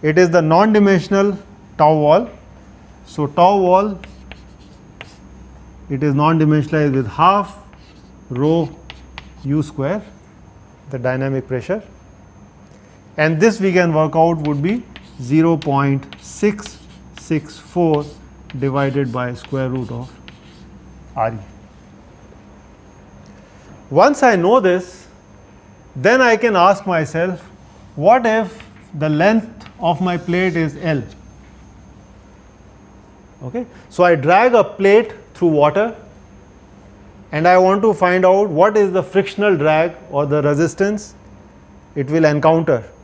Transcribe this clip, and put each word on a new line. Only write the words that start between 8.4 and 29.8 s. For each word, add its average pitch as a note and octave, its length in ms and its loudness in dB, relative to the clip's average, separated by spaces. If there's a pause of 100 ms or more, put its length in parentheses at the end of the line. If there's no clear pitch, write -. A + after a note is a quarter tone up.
U C#3+ 220 -2
square, D3 360 -6 (920)
the C3+ 100 -10
dynamic C3 480 -4
pressure. D3+ 340 -6 (1300)
And D#3 240 0
this G#3+ 180 2
we F#3+ 140 0
can F3 200 2
work D3+ 220 0
out E3 320 0
would D3 160 -2
be G#3 220 -4 (360)
zero D#3+ 360 2
point C#3 500 -2 (140)
six - 580 -6 (400)
six - 400 -8
four D#3 460 -2 (560)
divided C#3 520 -2
by B2 220 -6
square C3 340 -8
root B2 220 -8
of A#2+ 260 -14 (1000)
R A2+ 180 -4
E. A2 40 -12 (2500)
Once A#3+ 320 4
I A#3 140 4
know F#3+ 240 2
this, F3+ 380 -2 (1000)
then G3+ 260 2
I A#3 140 4
can A3+ 180 -2
ask F#3+ 320 2
myself, E3+ 540 -4 (560)
what A3 280 2
if A3 400 -2 (300)
the D#3 140 -4
length F#3 600 -2 (120)